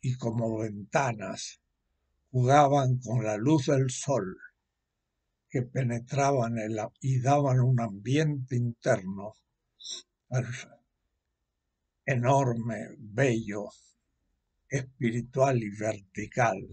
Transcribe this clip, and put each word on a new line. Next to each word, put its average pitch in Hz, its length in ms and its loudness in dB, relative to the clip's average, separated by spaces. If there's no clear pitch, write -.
y 127 140 -2
como 113 420 -2
ventanas 107 1000 -4
jugaban 135 640 6
con 120 240 -2
la 107 140 -2
luz 135 300 2
del 131 220 2
sol 117 460 -2
que 127 120 0
penetraban 123 960 0
en 110 180 -4
la, 107 240 -4
y 131 220 0
daban 131 400 4
un 123 180 4
ambiente 127 800 -2
interno 107 800 -2
al 127 180 -2
enorme, 120 920 0
bello, 107 720 -2
espiritual 127 960 0
y 104 140 -6
vertical 104 800 -2